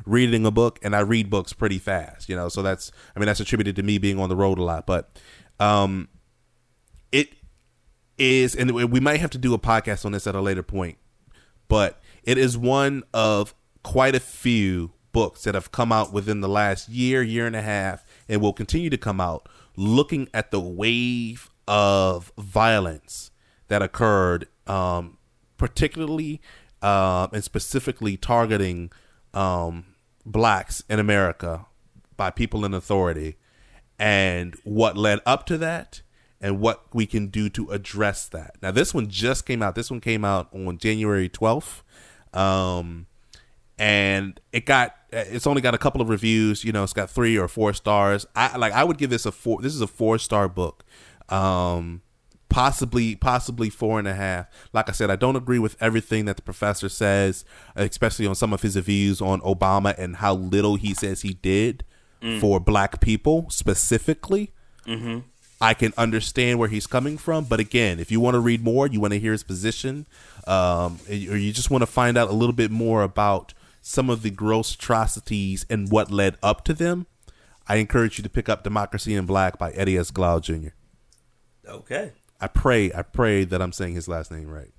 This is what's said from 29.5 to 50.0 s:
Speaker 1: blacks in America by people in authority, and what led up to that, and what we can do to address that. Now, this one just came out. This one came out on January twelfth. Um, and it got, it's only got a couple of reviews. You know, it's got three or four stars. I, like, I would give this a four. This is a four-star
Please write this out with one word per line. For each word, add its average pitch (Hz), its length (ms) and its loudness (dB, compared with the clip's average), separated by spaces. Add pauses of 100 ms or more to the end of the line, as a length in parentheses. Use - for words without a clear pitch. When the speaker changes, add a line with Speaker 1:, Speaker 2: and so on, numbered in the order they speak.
Speaker 1:
blacks 107 640 0
in 107 100 2
America 92 680 0 (500)
by 95 140 -4
people 110 340 -4
in 98 100 -2
authority, 87 640 -2 (600)
and 95 640 0
what 104 340 2
led 104 280 2
up - 220 0
to 165 100 -2
that, 165 440 -8 (380)
and 98 200 -2
what 110 340 0
we 113 140 0
can 104 200 -4
do 104 220 -2
to 104 220 -8
address 101 560 -4
that. 82 340 -14
Now, 95 80 -4
this 110 240 2
one 113 160 -2
just 110 380 -2
came 120 160 -2
out. 95 100 -2
This 113 160 -8
one 123 100 -8
came 110 240 -2
out 98 300 0
on 92 240 -8
January 107 500 0
twelfth. - 540 -2 (500)
Um, 90 760 -2 (720)
and 98 600 2 (120)
it 120 160 -4
got, 131 280 4 (160)
it's 110 360 -4
only 139 160 2
got 123 100 2
a 117 60 0
couple 135 220 2
of 113 80 2
reviews. 110 540 2
You 110 80 -2
know, 104 120 0
it's 95 100 -4
got 98 160 -4
three 117 280 2
or 92 100 0
four 107 260 0
stars. 101 520 0 (100)
I, 123 220 0
like, 110 160 0
I 127 100 4
would 165 160 0
give 139 100 0
this 120 160 -2
a 110 60 -2
four. 113 300 -4
This 139 120 -4
is 143 80 -6
a 107 60 0
four-star 110 600 0